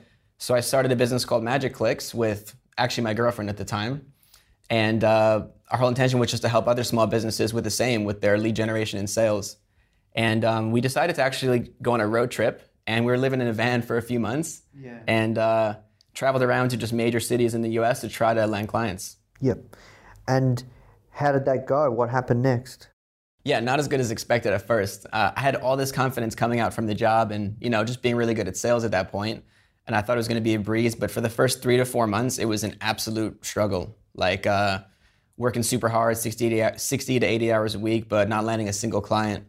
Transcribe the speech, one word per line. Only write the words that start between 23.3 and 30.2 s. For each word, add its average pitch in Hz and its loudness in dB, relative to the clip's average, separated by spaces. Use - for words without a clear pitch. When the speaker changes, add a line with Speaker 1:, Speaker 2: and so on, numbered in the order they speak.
Speaker 1:
Yeah, 131 0
not 123 0
as 139 0
good 139 0
as 117 0
expected 117 0
at 104 0
first. 104 -2
Uh, 107 2
I - -4
had 135 2
all 131 0
this 135 -2
confidence 123 -2
coming 117 0
out 107 0
from 113 -4
the 107 -2
job 110 2
and, 107 -4
you 120 -4
know, 110 2
just 123 -6
being 120 2
really 117 2
good 104 -2
at 92 -8
sales 117 0
at 104 -2
that 95 0
point. 104 -6
And 110 0
I 107 2
thought 120 0
it - 0
was 113 -2